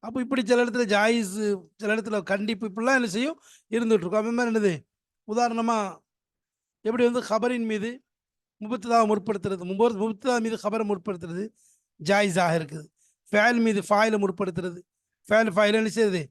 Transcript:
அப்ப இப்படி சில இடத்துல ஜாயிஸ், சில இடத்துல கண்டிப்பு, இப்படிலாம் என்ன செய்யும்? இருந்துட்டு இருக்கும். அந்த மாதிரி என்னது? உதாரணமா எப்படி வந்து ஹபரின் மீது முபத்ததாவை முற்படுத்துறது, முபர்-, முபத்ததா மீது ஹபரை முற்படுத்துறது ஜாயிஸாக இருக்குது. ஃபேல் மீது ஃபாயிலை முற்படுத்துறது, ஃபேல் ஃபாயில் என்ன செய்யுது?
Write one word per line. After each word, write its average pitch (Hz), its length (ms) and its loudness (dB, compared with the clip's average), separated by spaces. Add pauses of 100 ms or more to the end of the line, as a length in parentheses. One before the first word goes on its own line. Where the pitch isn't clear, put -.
அப்ப 226 160 -6
இப்படி 254 240 -2
சில 240 160 4
இடத்துல 240 260 0
ஜாயிஸ், 208 480 2 (420)
சில 208 140 -4
இடத்துல 214 320 -2
கண்டிப்பு, 202 440 -2
இப்படிலாம் 226 320 0
என்ன 240 100 0
செய்யும்? 247 300 -4 (320)
இருந்துட்டு 220 340 2
இருக்கும். 196 180 -2
அந்த 226 100 -4
மாதிரி 240 180 0
என்னது? 214 220 2 (560)
உதாரணமா 226 480 0 (1080)
எப்படி 233 200 0
வந்து 240 180 2
ஹபரின் 233 440 -2
மீது 214 240 -4 (680)
முபத்ததாவை 226 460 2
முற்படுத்துறது, 202 580 -2
முபர்-, 196 340 0
முபத்ததா 226 420 -2
மீது 220 160 -2
ஹபரை 214 280 -4
முற்படுத்துறது 185 600 -6 (560)
ஜாயிஸாக 180 540 2
இருக்குது. 156 320 -4 (460)
ஃபேல் 233 280 4
மீது 220 200 2
ஃபாயிலை 214 380 2
முற்படுத்துறது, 185 640 -4 (480)
ஃபேல் 220 220 4
ஃபாயில் 208 280 4
என்ன 220 120 0
செய்யுது? 190 400 0